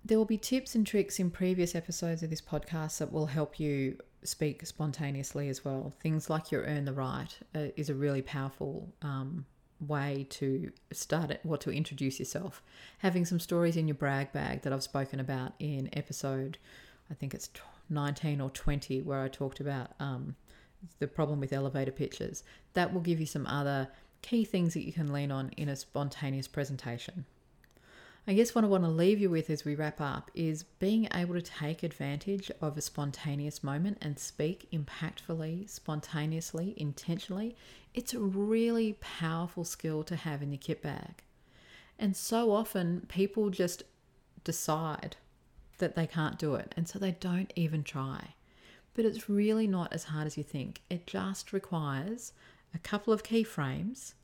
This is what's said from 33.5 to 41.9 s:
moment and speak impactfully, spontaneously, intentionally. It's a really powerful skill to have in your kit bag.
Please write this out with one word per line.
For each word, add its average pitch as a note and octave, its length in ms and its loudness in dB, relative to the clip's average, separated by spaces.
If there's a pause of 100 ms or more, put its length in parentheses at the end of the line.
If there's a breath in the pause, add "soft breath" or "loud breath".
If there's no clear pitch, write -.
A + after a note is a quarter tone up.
moment D#3 380 0
and D3 180 -4
speak - 520 -2
impactfully, E3 960 -4
spontaneously, D#3+ 1120 -4
intentionally. F3+ 760 -4 (400 loud breath)
It's B3 180 -4
a B3 60 -2
really G#3+ 800 4
powerful E3+ 640 -2
skill D#3 400 -2
to E3+ 120 -4
have D3 280 -2
in C#3+ 80 -2
your C#3+ 80 -4
kit - 240 -4
bag. - 400 -8 (760 loud breath)